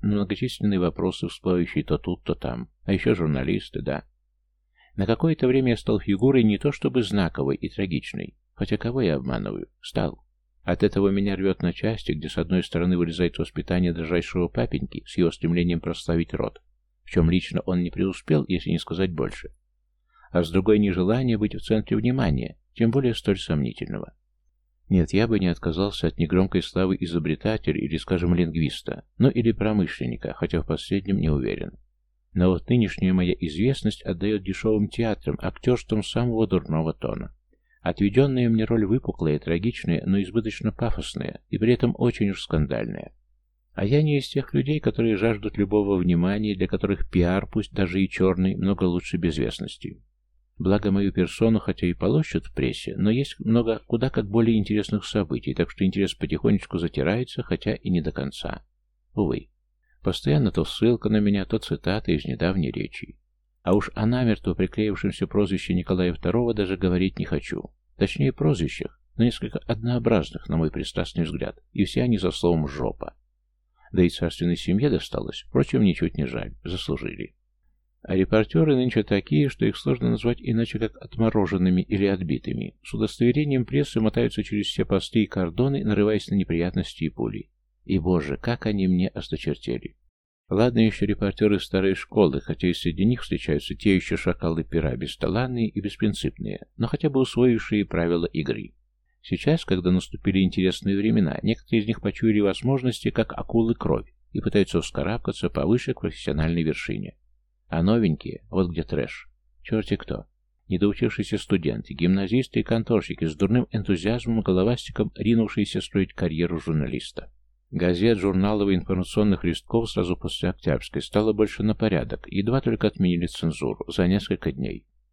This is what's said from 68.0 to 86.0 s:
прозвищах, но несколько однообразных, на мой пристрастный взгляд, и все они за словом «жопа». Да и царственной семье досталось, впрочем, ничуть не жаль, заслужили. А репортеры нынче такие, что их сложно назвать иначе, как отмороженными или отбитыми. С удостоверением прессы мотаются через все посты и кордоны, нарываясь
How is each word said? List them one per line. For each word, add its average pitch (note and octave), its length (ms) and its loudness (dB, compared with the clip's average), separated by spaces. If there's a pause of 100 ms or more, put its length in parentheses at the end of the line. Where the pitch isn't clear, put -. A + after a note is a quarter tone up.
прозвищах, - 680 -2 (160)
но A2+ 80 4
несколько - 340 -2
однообразных, A2+ 920 0
на D#2 80 0
мой D#2+ 140 2
пристрастный E2 540 -4
взгляд, D#2+ 340 -6 (140)
и G2 120 0
все B2 180 0
они A#2+ 140 2
за F2+ 140 0
словом D#2+ 380 2
«жопа». B1+ 460 -6 (800)
Да F2+ 120 4
и F2 40 6
царственной E2+ 480 -2
семье G#2 320 0
досталось, - 600 -4
впрочем, - 340 2
ничуть F2 340 2
не D2 100 0
жаль, A1+ 360 -8
заслужили. - 720 -6 (680)
А - 120 -4
репортеры A2+ 640 4
нынче B2 260 2
такие, C#3 460 2
что - 180 -2
их G#2+ 100 0
сложно A#2+ 340 0
назвать A#2 300 0
иначе, A2+ 380 -2
как A2 180 -4
отмороженными F#2 880 2
или G2+ 240 0
отбитыми. F2 800 -2
С - 100 -12
удостоверением B2 720 2
прессы C#3 340 0
мотаются A2 440 0
через G#2 220 -2
все - 180 -2
посты G2 400 0
и - 20 2
кордоны, F#2+ 580 -2
нарываясь G#2 440 0